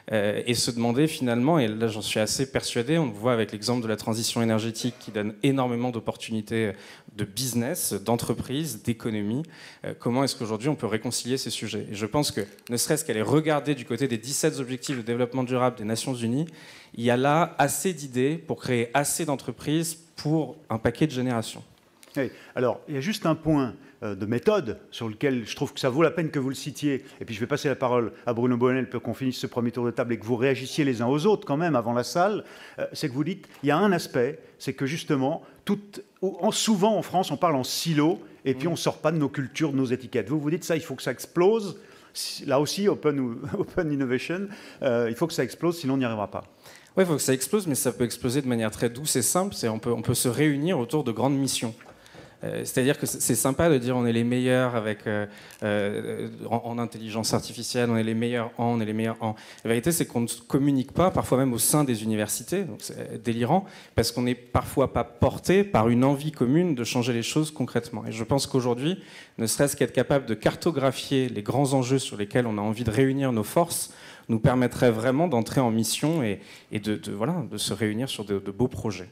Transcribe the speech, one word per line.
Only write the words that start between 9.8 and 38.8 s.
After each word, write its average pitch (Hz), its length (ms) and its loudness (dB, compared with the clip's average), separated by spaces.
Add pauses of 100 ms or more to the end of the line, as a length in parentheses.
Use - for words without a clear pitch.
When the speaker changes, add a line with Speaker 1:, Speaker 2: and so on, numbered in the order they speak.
Speaker 1:
euh, 104 120 -8
comment 131 280 0
est-ce 123 100 -2
qu'aujourd'hui 113 340 -4
on 151 60 2
peut 117 140 -4
réconcilier 120 480 -2
ces 123 140 -4
sujets ? 107 420 -6
Et - 20 -8
je 104 100 -6
pense 147 280 0
que, 113 80 -4 (280)
ne 120 80 -4
serait-ce 156 280 0
qu'aller 107 180 0
regarder 147 540 2
du 120 80 -8
côté 127 240 -2
des 113 100 0
dix-sept 139 400 -2
objectifs 127 380 -4
de 117 60 -4
développement 120 420 0
durable 123 320 2
des 110 80 -8
Nations 113 300 -2
Unies, 120 320 -2 (480)
il 117 100 -4
y 117 60 6
a 120 60 6
là 147 420 4
assez 143 340 2
d'idées 143 460 -2
pour - 220 -6
créer 120 340 0
assez 143 300 0
d'entreprises 151 680 -2 (220)
pour 151 400 -2 (120)
un 110 100 -2
paquet 131 280 2
de 143 60 0
générations. 120 500 -2 (540)
Speaker 2:
Oui. 131 140 -2 (260)
Alors, 120 320 0
il 151 60 -6
y 135 40 -2
a - 20 -4
juste 131 240 -4
un 160 100 4
point, 143 400 2 (280)
euh, 104 120 -4
de 98 120 -6
méthode 120 520 0 (120)
sur 117 180 -8
lequel 120 380 -2
je - 100 -8
trouve 139 160 -4
que - 80 -10
ça 139 80 2
vaut 135 140 2
la 151 80 6
peine 160 200 -2
que 151 80 -2
vous 131 100 0
le 135 60 -4
citiez, 139 500 -4 (160)
et - 40 -10
puis 110 100 -8
je 101 60 -6
vais 120 60 -2
passer 147 220 0
la 127 80 0
parole 120 360 2 (140)
à 120 80 2
Bruno 123 220 2
Bonnell 127 340 2
pour 120 100 -6
qu'on 113 140 -4
finisse 127 240 -4
ce 139 80 -6
premier 120 240 0
tour 120 160 -2
de 117 60 0
table 120 200 -2
et 107 60 -2
que 101 60 -14
vous 117 120 0
réagissiez 131 480 0
les 123 160 2
uns 117 60 0
aux 147 180 2
autres 208 220 2
quand 143 100 0
même 160 200 2
avant 117 160 0
la 123 100 2
salle, 180 420 0 (340)
euh, - 140 -4
c'est 147 160 -4
que 120 60 -8
vous 143 100 0
dites, 196 240 -8 (140)
il 143 60 0
y - 20 6
a 147 80 4
un 196 140 6
aspect, 147 480 0 (180)
c'est 131 160 -6
que 139 120 -2
justement, 147 560 0 (220)
tout, 202 140 0 (420)
ou 190 200 -2
en, 208 100 2
souvent 214 460 2
en 160 60 0
France, 180 280 0
on 139 60 -4
parle 165 180 2
en 127 100 0
silo, 160 560 2 (240)
et 135 100 2
puis 139 140 -2
Speaker 1:
Mm. 170 40 0
Speaker 2:
on 151 40 -2
sort - 220 -2